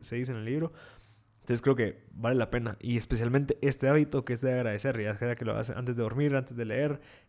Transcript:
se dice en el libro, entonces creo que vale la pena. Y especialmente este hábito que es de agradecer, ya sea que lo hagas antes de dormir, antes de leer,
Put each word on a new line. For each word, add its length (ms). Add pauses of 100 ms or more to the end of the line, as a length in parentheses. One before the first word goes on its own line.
se 140
dice 160
en 80
el 60
libro, 280 (720)
entonces 160
creo 140
que 260 (100)
vale 260
la 120
pena. 320
Y 160
especialmente 640
este 260
hábito 380
que 80
es 80
de 100
agradecer, 480
ya 160
sea 200
que 100
lo 60
hagas 180
antes 260
de 60
dormir, 340
antes 220
de 80
leer, 340 (300)